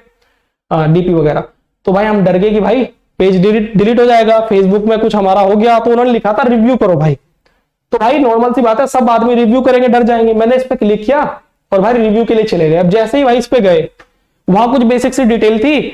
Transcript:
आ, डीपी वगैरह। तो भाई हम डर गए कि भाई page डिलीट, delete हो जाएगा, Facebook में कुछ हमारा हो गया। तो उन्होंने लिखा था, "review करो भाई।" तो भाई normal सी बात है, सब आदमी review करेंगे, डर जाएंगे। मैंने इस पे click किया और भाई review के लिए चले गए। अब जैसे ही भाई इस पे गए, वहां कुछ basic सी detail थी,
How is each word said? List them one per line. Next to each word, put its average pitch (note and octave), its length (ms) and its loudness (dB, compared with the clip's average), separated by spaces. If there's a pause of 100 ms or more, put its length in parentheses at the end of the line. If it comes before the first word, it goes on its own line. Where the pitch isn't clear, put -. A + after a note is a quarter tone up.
(720)
आ, D#3 140 -2
डीपी F3 280 0
वगैरह। D3+ 300 -2 (420)
तो G3 60 -2
भाई G3 140 0
हम G#3+ 180 -2
डर F#3 140 0
गए G#3 120 0
कि G#3+ 100 0
भाई G#3 280 -2 (320)
page F#3 220 2
डिलीट, G#3+ 360 0
delete A3+ 220 0
हो A#3+ 60 2
जाएगा, A3 440 2
Facebook G3 360 0
में A3 140 0
कुछ A3 160 -2
हमारा G3 260 0
हो G3 140 2
गया। A3+ 240 2
तो A#3 120 -2
उन्होंने A#3+ 200 0
लिखा A3 220 -2
था, C4+ 100 -2
"review A#3+ 320 0
करो F#3+ 200 0
भाई।" D3+ 220 -2 (760)
तो - 60 -4
भाई B3 220 0
normal A#3+ 340 0
सी C4+ 80 -2
बात A3 180 0
है, C4+ 80 0
सब B3 220 0
आदमी A#3 260 0
review A#3+ 260 2
करेंगे, B3+ 260 2
डर A#3+ 160 2
जाएंगे। A3+ 300 0
मैंने A3+ 220 0
इस B3+ 80 0
पे B3+ 120 -6
click G#3 300 -2
किया C#4+ 160 0 (500)
और F#3+ 100 0
भाई A3+ 120 0
review A3+ 320 0
के A3+ 100 -2
लिए A3 80 0
चले F3 260 -2
गए। D#3+ 80 2
अब F3 120 0
जैसे A3 280 0
ही C#4+ 60 0
भाई B3 140 2
इस A#3 100 -4
पे A#3+ 120 0
गए, F3 280 0 (600)
वहां G#3 200 2
कुछ A#3+ 160 0
basic B3 300 0
सी C4+ 100 -2
detail A3 360 0
थी, C4+ 220 0 (120)